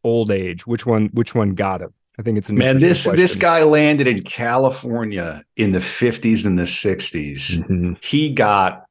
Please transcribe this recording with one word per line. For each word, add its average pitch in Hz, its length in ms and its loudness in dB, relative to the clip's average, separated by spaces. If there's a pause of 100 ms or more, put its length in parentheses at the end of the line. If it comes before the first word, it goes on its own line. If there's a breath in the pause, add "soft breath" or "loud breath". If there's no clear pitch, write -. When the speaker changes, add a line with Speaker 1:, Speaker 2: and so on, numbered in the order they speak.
Speaker 1:
old 117 280 0
age. 92 360 -4
Which 117 180 -4
one, 110 300 2
which 117 200 -2
one 104 200 0
got 95 260 -2
him? - 140 -16 (240)
I 117 40 -8
think 107 160 -2
it's 101 100 -8
an 104 80 -2
Speaker 2:
Man, 131 200 2
Speaker 1:
interesting 165 360 2
Speaker 2:
this, 180 200 4
this - 80 -2
Speaker 1:
question. - 0 -
Speaker 2:
guy 165 240 4
landed 151 420 4
in 110 160 0
California 117 1200 -4 (140)
in 104 160 2
the 92 80 0
fifties 113 640 0
and 92 120 2
the 87 80 -2
sixties. 80 960 -2
Speaker 1:
Mm-hmm. 87 380 -2
Speaker 2:
He 151 280 -2
got, 104 600 0